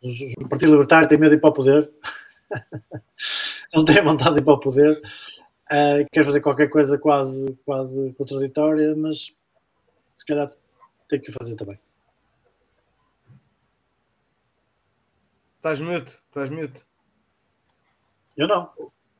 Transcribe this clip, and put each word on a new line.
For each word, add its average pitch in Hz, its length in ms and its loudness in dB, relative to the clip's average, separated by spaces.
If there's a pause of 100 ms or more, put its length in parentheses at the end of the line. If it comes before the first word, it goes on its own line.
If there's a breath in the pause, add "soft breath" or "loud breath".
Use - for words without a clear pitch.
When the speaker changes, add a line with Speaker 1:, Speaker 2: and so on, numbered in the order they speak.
Speaker 1:
Os, 123 200 -12
os, - 120 -12
o 131 140 -12
Partido 156 240 2
Libertário 151 380 6
tem 151 80 6
medo 151 140 6
de 151 60 6
ir - 40 0
para 156 80 6
o 151 40 0
poder. 143 380 2 (580 loud breath)
<laughs> - 1200 -10
Não 156 120 2
tem 156 160 6
vontade 151 340 0
de 147 60 2
ir - 20 -6
para 147 100 4
o 139 60 2
poder. 147 400 2 (720 loud breath)
Eh, 147 420 0
quer 156 140 2
fazer 143 160 0
qualquer 143 280 0
coisa 143 280 2
quase, 135 680 -2
quase 135 500 -6
contraditória, 151 840 -2
mas 156 360 -8 (840)
se - 100 -18
calhar 147 260 -4 (560)
tem 139 120 -4
que - 120 -16
fazer 117 240 -10
também. 104 220 -16 (3750)
Speaker 2:
Estás 151 240 -6
mute, 165 360 -8 (100)
estás 139 220 -10
mute. 147 360 -14 (1500)
Speaker 1:
Eu 147 100 -2
não. 180 240 -2 (480)